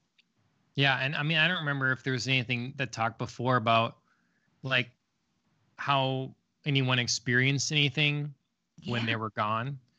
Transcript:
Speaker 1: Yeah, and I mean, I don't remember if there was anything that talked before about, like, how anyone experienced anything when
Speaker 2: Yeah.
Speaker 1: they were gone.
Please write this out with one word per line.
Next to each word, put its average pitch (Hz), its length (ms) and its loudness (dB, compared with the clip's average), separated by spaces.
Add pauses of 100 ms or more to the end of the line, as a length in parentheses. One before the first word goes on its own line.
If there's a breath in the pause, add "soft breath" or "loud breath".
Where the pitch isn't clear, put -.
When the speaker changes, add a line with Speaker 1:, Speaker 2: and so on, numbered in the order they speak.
(760)
Speaker 1:
Yeah, 135 260 4
and 135 160 -2
I 147 60 -4
mean, 160 140 0
I 160 120 4
don't 185 80 -2
remember 143 340 -2
if 127 120 -4
there 131 100 -2
was 123 160 -4
anything 123 480 0
that 131 160 -6
talked 113 240 -2
before 123 400 0
about, 113 400 2 (680)
like, 127 260 0 (880)
how 131 560 0 (320)
anyone 131 340 2
experienced 127 720 2
anything 147 640 0 (520)
when 120 160 -2
Speaker 2:
Yeah. 113 60 -2
Speaker 1:
they 113 80 0
were 110 160 -4
gone. 117 480 -2 (200)